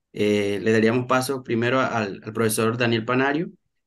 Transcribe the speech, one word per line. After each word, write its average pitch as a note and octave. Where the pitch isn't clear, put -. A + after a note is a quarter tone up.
Eh, G#2
le G#2+
daríamos A2+
paso B2+
primero A#2+
al, A2
al A2
profesor A2+
Daniel A#2
Panario C3+